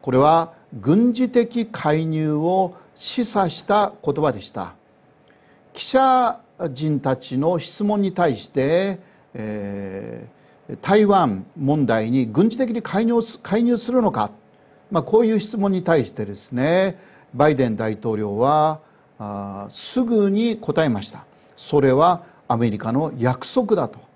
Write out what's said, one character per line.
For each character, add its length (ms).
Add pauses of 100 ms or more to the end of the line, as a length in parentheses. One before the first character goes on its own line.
こ 100
れ 60
は 360 (260)
軍 340
事 160
的 360
介 400
入 280
を 400 (220)
示 420
唆 120
し 140
た 280 (100)
言 140
葉 160
で 80
し 100
た。」 260 (960)
記 100
者 560 (320)
陣 300
た 160
ち 200
の 220
質 240
問 180
に 120
対 240
し 100
て、 520 (360)
え 920 (420)
ー、 120
「台 240
湾 400 (100)
問 300
題 240
に 160
軍 240
事 80
的 140
に 100
介 240
入 160
す、 160
介 260
入 140
す 140
る 100
の 100
か」、 200 (580)
ま 120
あ、 20
こ 160
う 60
い 80
う 60
質 180
問 140
に 120
対 220
し 60
て 140
で 80
す 200
ね、 440 (380)
バ 140
イ 60
デ 120
ン 100
大 180
統 220
領 220
は、 400 (400)
あ 500
ー、 20
す 300
ぐ 280
に 280
答 260
え 60
ま 120
し 100
た。 140 (300)
「そ 260
れ 100
は 320 (240)
ア 100
メ 140
リ 60
カ 140
の 260
約 300
束 280
だ」 140
と。 100 (160)